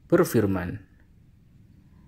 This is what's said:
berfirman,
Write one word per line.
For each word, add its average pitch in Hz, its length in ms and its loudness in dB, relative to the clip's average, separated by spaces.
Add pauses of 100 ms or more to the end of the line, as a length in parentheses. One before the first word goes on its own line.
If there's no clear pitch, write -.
(120)
berfirman, 104 720 0 (1200)